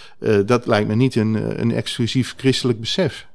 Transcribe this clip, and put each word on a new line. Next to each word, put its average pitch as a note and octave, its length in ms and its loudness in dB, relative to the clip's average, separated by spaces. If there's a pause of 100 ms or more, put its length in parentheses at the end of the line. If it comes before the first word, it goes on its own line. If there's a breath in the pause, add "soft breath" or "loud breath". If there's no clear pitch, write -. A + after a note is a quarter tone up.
(200 loud breath)
eh, G#2+ 160 2 (100)
dat A#2+ 200 2
lijkt G#2+ 220 2
me G#2+ 60 0
niet B2+ 200 2
een, A2 220 2
eh, G#2+ 220 -4
een A#2 140 0
exclusief A#2 640 -2
christelijk B2+ 440 0
besef. - 540 -4